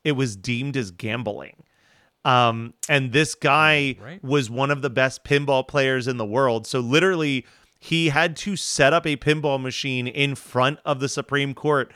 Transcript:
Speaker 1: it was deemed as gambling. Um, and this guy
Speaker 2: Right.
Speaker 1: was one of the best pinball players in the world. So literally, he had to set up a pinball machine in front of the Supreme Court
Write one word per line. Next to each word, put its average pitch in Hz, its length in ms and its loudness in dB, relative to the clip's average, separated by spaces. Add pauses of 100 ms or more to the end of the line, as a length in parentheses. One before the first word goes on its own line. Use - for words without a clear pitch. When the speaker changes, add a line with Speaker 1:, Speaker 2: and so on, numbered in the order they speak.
Speaker 1:
it 151 80 2
was 127 240 -2
deemed 123 400 -4
as 101 160 -4
gambling. 107 720 -8 (600)
Um, 120 500 2 (140)
and 135 240 0
this 151 220 2
guy 147 680 2
Speaker 2:
Right. 143 240 -18
Speaker 1:
was 135 240 0
one 131 220 -2
of 139 120 -2
the 139 80 -2
best 131 340 -2
pinball 139 420 2
players 131 420 0
in 127 80 -2
the 117 80 -4
world. 113 420 0
So 135 140 -4
literally, 147 640 2 (360)
he 165 300 0
had 160 280 2
to 202 180 -6
set 143 360 2
up 165 140 2
a 151 100 -2
pinball 147 440 0
machine 127 460 -4
in 139 300 -2
front 127 480 0
of 143 160 -2
the 135 80 -2
Supreme 139 460 -4
Court 143 420 -2